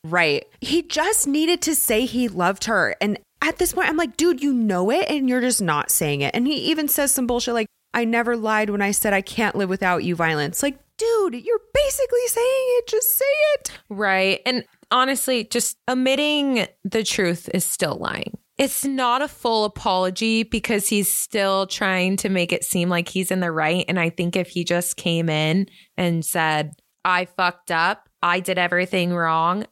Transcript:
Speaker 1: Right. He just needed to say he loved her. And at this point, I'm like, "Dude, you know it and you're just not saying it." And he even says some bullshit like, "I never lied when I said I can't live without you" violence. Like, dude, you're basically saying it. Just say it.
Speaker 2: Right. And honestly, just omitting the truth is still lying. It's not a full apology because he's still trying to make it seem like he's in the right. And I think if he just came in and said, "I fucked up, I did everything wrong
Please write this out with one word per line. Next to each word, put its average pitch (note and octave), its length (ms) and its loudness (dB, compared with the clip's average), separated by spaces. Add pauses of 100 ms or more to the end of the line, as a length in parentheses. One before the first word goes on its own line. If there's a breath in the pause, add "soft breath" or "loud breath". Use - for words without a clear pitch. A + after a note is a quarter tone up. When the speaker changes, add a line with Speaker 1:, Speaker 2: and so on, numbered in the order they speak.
Speaker 1:
Right. D#3+ 400 2 (160)
He E4 200 0
just E4+ 460 0
needed D#4 360 2
to D#4 120 0
say A3+ 300 0
he B3 220 0
loved F3+ 380 0
her. F3+ 340 0
And G#3 200 0 (220)
at D#4+ 160 0
this F4+ 160 0
point, F4 160 0
I'm D#4 80 0
like, D#4+ 200 -2
"Dude, D4+ 240 2
you C#4 120 2
know G3+ 380 2
it F4 180 0
and C4+ 200 0
you're B3 120 2
just A#3+ 200 0
not D#3 300 0
saying C#3+ 300 0
it." C#3 120 -2
And A#3+ 140 0
he D4+ 80 0
even D4+ 320 -2
says C#4+ 240 0
some B3+ 160 0
bullshit A#3+ 260 -2
like, A3+ 140 0 (260)
"I A#3 120 0
never A#3 300 0
lied G#3+ 340 0
when G3+ 120 0
I G3+ 100 2
said G3+ 220 0
I G3 80 2
can't - 340 -2
live F#3+ 140 0
without F#3 340 0
you" F3 120 0
violence. D#3+ 480 -2
Like, C#4+ 140 -2 (200)
dude, A4 380 0
you're G#4+ 260 -2 (120)
basically C5 540 0
saying C5 380 0 (120)
it. A#4+ 100 -2
Just - 300 0
say C5+ 80 0 (300)
it. - 160 -8 (180 loud breath)
Speaker 2:
Right. F#3+ 560 0
And B3 180 -2 (280)
honestly, B3+ 520 0
just - 340 -4 (120)
omitting C4+ 800 0 (160)
the G#3+ 200 -2
truth F3 500 -2
is F3 120 0
still - 300 -2
lying. - 420 -6 (200)
It's - 280 0
not C4 380 0
a D4+ 40 -2
full A3 380 0
apology G#3 760 0
because G3+ 440 0
he's G3+ 240 2
still G3 540 0
trying F#3+ 520 0
to G3 120 -2
make F3+ 240 0
it E3+ 100 -4
seem F3 240 0
like E3+ 220 0
he's F#3 220 -2
in F#3 80 0
the F3 120 -2
right. D#3+ 360 0
And F3+ 120 0
I E3 120 2
think F3 240 -2
if F3+ 140 0
he F3 140 -4
just F3 320 -2
came E3 340 0
in D#3 380 2 (300 loud breath)
and E3+ 260 0
said, D#3 500 0 (300)
"I F3+ 220 2
fucked F3+ 460 -2
up, E3+ 360 0 (140)
I F3 180 2
did F3+ 200 -2
everything F3+ 560 2
wrong E3 560 0